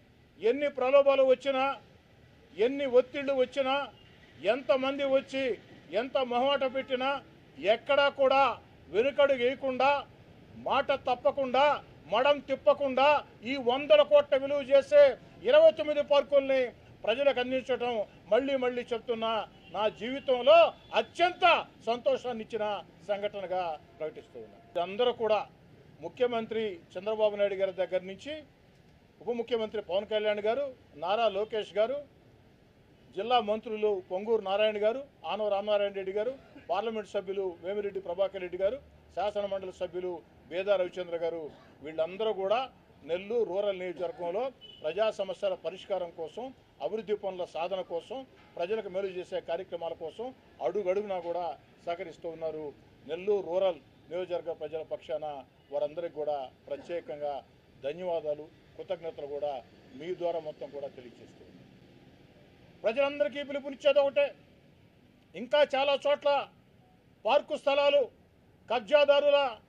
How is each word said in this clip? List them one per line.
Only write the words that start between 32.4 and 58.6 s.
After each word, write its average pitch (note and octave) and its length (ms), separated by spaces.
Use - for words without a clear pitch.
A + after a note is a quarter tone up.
జిల్లా A3+ 220
మంత్రులు G#3+ 420
పొంగూరు G#3+ 380
నారాయణ G#3 360
గారు, A#3 160
ఆనవ G#3 240
రామనారాయణ G3+ 440
రెడ్డి F#3+ 200
గారు, A#3 140
పార్లమెంట్ G#3+ 460
సభ్యులు G3 300
వేమిరెడ్డి G3 440
ప్రభాకర్ F#3+ 380
రెడ్డి F3+ 180
గారు, A3+ 140
శాసన G3+ 380
మండలి F#3+ 280
సభ్యులు F3+ 320
బేదా F#3+ 300
రవిచంద్ర F3 440
గారు, E3 180
వీళ్ళందరూ E3 480
కూడా G3 180
నెల్లూరు G3+ 420
రూరల్ G3 300
నియోజకవర్గంలో F3 640
ప్రజా E3+ 240
సమస్యల F#3+ 340
పరిష్కారం F3+ 540
కోసం, E3 260
అభివృద్ధి G#3 380
పనుల F#3 200
సాధన F3+ 260
కోసం, E3+ 240
ప్రజలకు G3 360
మేలు F#3+ 240
చేసే F3+ 220
కార్యక్రమాల E3+ 440
కోసం E3 240
అడుగడుగునా F#3+ 520
కూడా E3+ 180
సహకరిస్తూ E3+ 500
ఉన్నారు. D#3 300
నెల్లూరు F#3 400
రూరల్ F3+ 300
నియోజకవర్గ E3+ 500
ప్రజల D#3 200
పక్షాన D#3 320
వారందరికీ D3+ 500
కూడా D3 160
ప్రత్యేకంగా D3 640
ధన్యవాదాలు, D#3 600